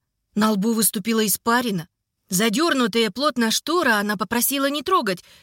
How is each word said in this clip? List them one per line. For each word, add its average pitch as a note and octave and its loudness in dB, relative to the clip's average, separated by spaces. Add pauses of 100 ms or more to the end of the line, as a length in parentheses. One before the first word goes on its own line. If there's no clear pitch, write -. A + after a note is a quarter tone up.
(340)
На A3 2
лбу G#3+ 0
выступила A3 0
испарина. A3+ -2 (400)
Задёрнутые A3+ 0
плотно A#3+ 0
шторы D4+ 0
она G#3 0
попросила A#3+ -2
не D4 -4
трогать, D4+ 0 (200)